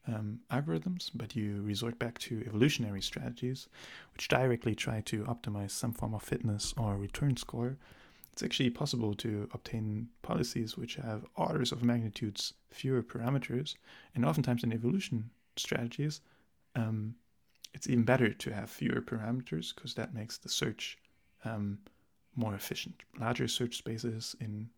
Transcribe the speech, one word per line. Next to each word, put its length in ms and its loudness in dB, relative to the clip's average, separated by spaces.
um, 320 -2
algorithms, 640 0
but 220 -6
you 280 2
resort 360 0
back 200 -2
to 280 -4
evolutionary 540 4
strategies, 680 -4
which 160 -6
directly 440 4
try 280 -2
to 220 -2
optimize 480 -2
some 200 -2
form 220 -2
of 100 -4
fitness 540 0
or 200 2
return 380 2
score, 420 -2
it's 100 -8
actually 280 4
possible 460 0
to 380 -2
obtain 540 -4
policies 560 -2
which 180 -6
have 300 -6
orders 380 2
of 100 -2
magnitudes 680 0
fewer 340 0
parameters. 720 0
And 100 4
oftentimes 380 4
in 80 4
evolution 580 2
strategies, 640 -2
um, 400 0
it's 160 -6
even 140 8
better 280 8
to 220 -4
have 160 -4
fewer 320 0
parameters 720 -2
'cause 200 -10
that 180 -4
makes 240 -6
the 100 -14
search, 500 -2
um, 360 -2
more 200 0
efficient. 480 -6
Larger 280 2
search 280 0
spaces 640 -4
in 380 -4